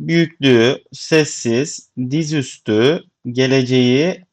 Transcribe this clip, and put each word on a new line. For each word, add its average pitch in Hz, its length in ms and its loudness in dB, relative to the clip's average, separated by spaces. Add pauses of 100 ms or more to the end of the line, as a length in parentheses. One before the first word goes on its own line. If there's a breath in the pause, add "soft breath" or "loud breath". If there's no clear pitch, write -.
Büyüklüğü, 143 920 2
sessiz, 147 960 -4 (200)
dizüstü, 147 920 -2 (220)
geleceği, 131 1080 0